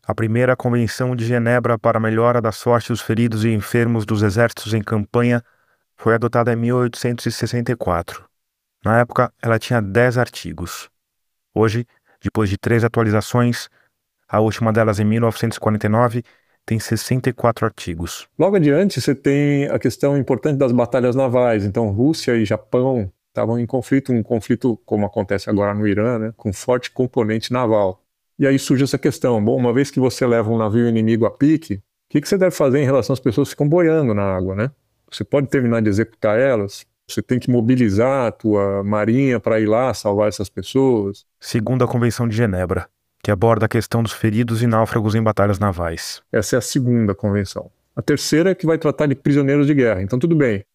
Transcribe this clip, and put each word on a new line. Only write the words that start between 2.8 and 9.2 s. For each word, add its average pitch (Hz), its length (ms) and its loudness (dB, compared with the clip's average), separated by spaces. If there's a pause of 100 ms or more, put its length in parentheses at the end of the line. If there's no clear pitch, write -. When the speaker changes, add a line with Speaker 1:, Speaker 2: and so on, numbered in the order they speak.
Speaker 1:
dos 117 120 -4
feridos 113 460 0
e 117 40 2
enfermos 117 540 0
dos 107 180 -2
exércitos 110 520 0
em 110 80 0
campanha 120 600 0 (540)
foi - 180 0
adotada 117 380 0
em 113 40 0
mil 120 200 0
oitocentos 120 480 -2
e 117 80 -4
sessenta 120 400 -4
e 113 40 -4
quatro. - 480 -4 (600)
Na 113 140 2
época, 120 420 0